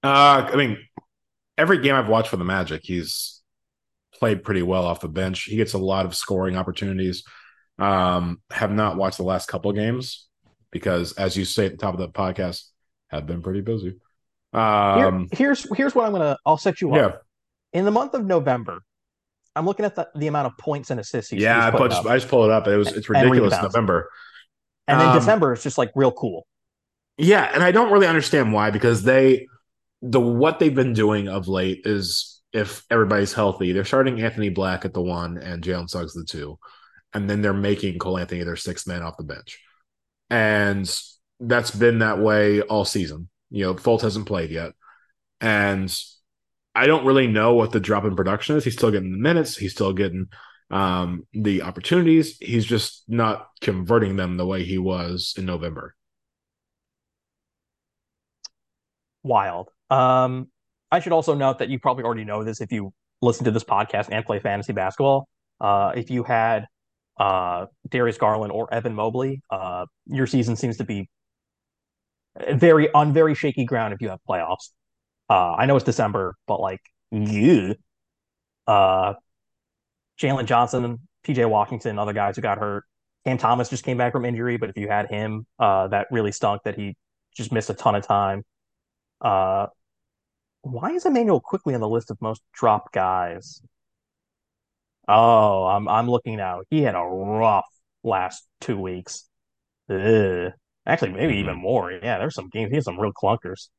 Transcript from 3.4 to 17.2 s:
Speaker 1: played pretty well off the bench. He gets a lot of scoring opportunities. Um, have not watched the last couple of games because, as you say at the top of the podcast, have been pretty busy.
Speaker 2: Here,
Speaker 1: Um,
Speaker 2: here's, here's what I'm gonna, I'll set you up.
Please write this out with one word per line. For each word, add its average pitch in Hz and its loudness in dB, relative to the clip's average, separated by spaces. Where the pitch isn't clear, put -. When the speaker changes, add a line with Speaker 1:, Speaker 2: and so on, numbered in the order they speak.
Speaker 1:
played 107 0
pretty 95 -2
well 92 0
off 85 -4
the 82 -10
bench. 92 -6
He 107 -6
gets 107 -2
a 98 -4
lot 95 -2
of 85 -8
scoring 92 -4
opportunities. 92 -4
Um, 90 0
have 104 -4
not 104 0
watched 95 -2
the 92 -6
last 90 -4
couple 95 -6
of 101 -2
games 120 -6
because, 87 -4
as 95 -4
you 95 -2
say 101 -2
at 95 -4
the 87 -18
top 95 -6
of 90 -8
the 90 -6
podcast, 92 -6
have 76 -8
been 87 -8
pretty 95 -6
busy. 98 -6
Speaker 2:
Here, 113 0
Speaker 1:
Um, 98 4
Speaker 2:
here's, 269 0
here's 269 -2
what 240 2
I'm 214 -2
gonna, 151 0
I'll 156 4
set - -2
you 147 0
up. 107 4